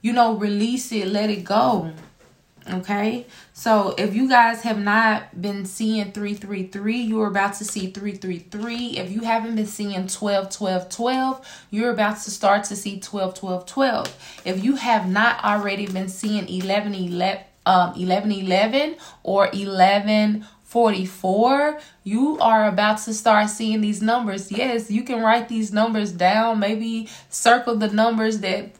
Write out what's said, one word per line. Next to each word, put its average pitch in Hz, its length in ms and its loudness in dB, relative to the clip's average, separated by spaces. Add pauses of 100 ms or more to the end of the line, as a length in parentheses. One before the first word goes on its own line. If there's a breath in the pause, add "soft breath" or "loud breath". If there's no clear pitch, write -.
you 233 140 -2
know, 226 200 6
release 208 580 -2
it, 202 160 -2
let 208 200 0
it 196 160 -4
go. 196 480 2 (760)
Okay, 208 580 -2 (260 loud breath)
so 208 440 2
if 202 160 -2
you 254 160 2
guys 233 340 4
have 220 180 -2
not 220 600 0
been 202 240 -6
seeing 214 460 -2
three 208 240 -6
three 196 320 -8
three, 208 300 -4
you're 220 320 0
about 196 300 0
to 214 60 -10
see 196 280 -6
three 202 240 -8
three 180 240 -6
three. 233 580 -8
If 185 140 -6
you 220 80 -2
haven't 226 340 0
been 214 140 -2
seeing 196 400 -6
twelve 196 420 -2
twelve 185 380 -2
twelve, 262 580 -2 (240 loud breath)
you're 226 220 0
about 214 300 0
to - 100 -12
start 208 320 2
to 202 100 -8
see 196 240 -8
twelve 190 360 -4
twelve 180 320 -6
twelve. - 800 -2
If 185 200 -4
you 269 100 4
have 220 340 2
not 214 360 2
already 202 420 0
been 190 220 -6
seeing 208 400 -4
eleven 196 440 -2
eleven, 185 520 -2 (220)
um, 185 280 4
eleven 196 380 0
eleven 214 640 0 (260 loud breath)
or 196 300 2
eleven 202 920 2 (200 loud breath)
forty-four, 233 1120 0 (240 loud breath)
you 247 380 0
are 220 260 6
about 208 360 2
to 220 120 -6
start 214 340 4
seeing 220 320 -2
these 208 220 -2
numbers. 214 480 -2
Yes, 226 400 -2
you 233 140 0
can 233 180 -4
write 226 260 4
these 220 240 -4
numbers 214 380 0
down. 214 480 2
Maybe 220 500 -2 (220 loud breath)
circle 240 460 4
the 208 140 0
numbers 220 500 2
that 202 400 -4